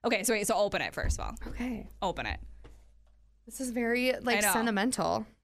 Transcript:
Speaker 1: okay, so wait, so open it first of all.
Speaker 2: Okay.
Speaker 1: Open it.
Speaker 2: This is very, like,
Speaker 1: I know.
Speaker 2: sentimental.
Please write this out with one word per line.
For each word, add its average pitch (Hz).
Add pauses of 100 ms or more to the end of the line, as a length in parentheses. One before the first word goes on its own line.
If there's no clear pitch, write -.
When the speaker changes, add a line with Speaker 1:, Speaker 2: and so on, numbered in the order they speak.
Speaker 1:
okay, 226
so 240
wait, 208
so 220
open 190
it 101
first -
of -
all. - (120)
Speaker 2:
Okay. 247 (140)
Speaker 1:
Open 131
it. 101 (1040)
Speaker 2:
This 240
is 254
very, 240 (100)
like, 233
Speaker 1:
I -
know. 208
Speaker 2:
sentimental. 220 (180)